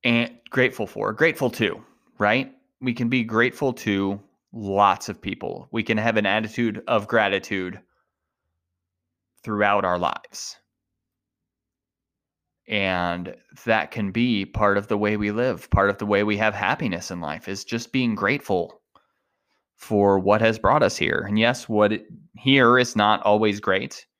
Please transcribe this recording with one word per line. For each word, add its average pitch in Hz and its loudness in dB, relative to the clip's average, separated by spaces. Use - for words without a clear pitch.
And 117 0
grateful 123 0
for, 107 -4
grateful 143 0
to, - -2
right? 117 0
We 127 -4
can 120 -2
be 123 0
grateful 120 0
to 98 -2
lots 101 2
of 101 -12
people. - -10
We 113 -2
can 110 0
have 110 0
an 104 2
attitude 110 -2
of 104 0
gratitude 98 -2
throughout 101 2
our 90 0
lives. - -6
And 90 -4
that 110 0
can 101 -6
be 113 0
part 101 0
of 101 -4
the 107 -2
way 104 0
we 104 -2
live, 117 -4
part 98 4
of 101 -4
the 107 -6
way 104 2
we 104 0
have 107 0
happiness 101 -4
in 87 -8
life, 78 -10
is 98 -10
just 117 -6
being 123 0
grateful 98 -4
for 101 2
what 104 2
has 113 2
brought 120 2
us - 0
here. - -2
And 104 -2
yes, 120 0
what 104 4
it, - -6
here 127 6
is 120 0
not 107 2
always 107 4
great. 104 -4